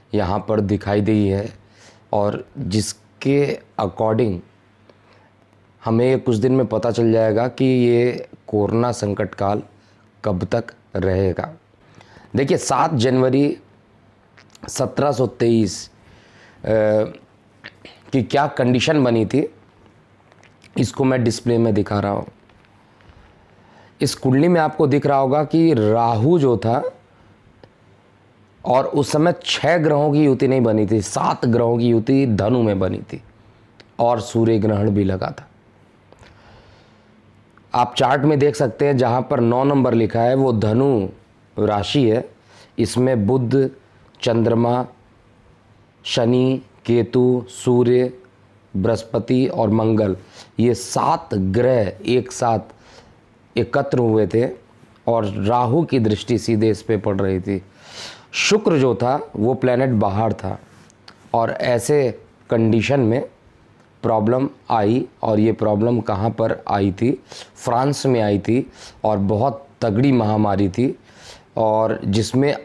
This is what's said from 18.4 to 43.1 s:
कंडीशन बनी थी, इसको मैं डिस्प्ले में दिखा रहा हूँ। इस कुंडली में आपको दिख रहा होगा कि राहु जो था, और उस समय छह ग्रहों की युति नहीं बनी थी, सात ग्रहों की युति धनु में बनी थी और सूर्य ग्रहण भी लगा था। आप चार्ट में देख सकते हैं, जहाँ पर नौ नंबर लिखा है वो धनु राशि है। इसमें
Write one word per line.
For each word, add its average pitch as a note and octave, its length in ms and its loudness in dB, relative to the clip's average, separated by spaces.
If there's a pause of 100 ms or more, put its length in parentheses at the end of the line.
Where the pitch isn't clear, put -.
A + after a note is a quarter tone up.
कंडीशन C3 560 0
बनी A#2 220 2
थी, C3 280 -2 (1200)
इसको C3+ 260 -2
मैं C3 200 2
डिस्प्ले A#2 340 0
में A2+ 160 2
दिखा G2+ 260 0
रहा G2+ 120 -2
हूँ। - 140 -4 (1800)
इस C3+ 140 -2
कुंडली C3+ 320 2
में F3 140 4
आपको D#3 260 0
दिख C3+ 180 0
रहा C#3 120 2
होगा C#3 260 2
कि E3 300 2
राहु A#2 640 2
जो B2+ 180 2
था, B2 340 -2 (1700)
और B2+ 200 2
उस - 260 -2
समय D#3+ 220 2 (100)
छह - 340 0
ग्रहों D3+ 360 0
की D3+ 120 4
युति C3+ 220 2
नहीं C3 140 2
बनी G#2+ 300 2
थी, A2 100 2
सात - 440 -4
ग्रहों A#2 320 2
की A#2+ 100 0
युति A#2+ 380 2
धनु A2+ 380 0
में G2+ 160 0
बनी F#2+ 180 -2
थी G#2 260 -16 (760)
और A#2+ 220 0
सूर्य A2+ 380 0
ग्रहण G#2+ 300 0
भी G2+ 140 2
लगा F#2+ 360 -4
था। - 80 -20 (2250)
आप B2 220 0
चार्ट C3+ 240 2
में D3 180 2
देख C#3+ 160 2
सकते C3+ 300 -2
हैं, C#3+ 120 2
जहाँ B2 240 2
पर C#3+ 180 -2
नौ B2 240 2
नंबर C3+ 300 2
लिखा A2+ 280 0
है B2 140 2
वो C3+ 180 2
धनु A2 540 0 (520)
राशि G#2 500 0
है। A2+ 200 0 (500)
इसमें A#2+ 480 0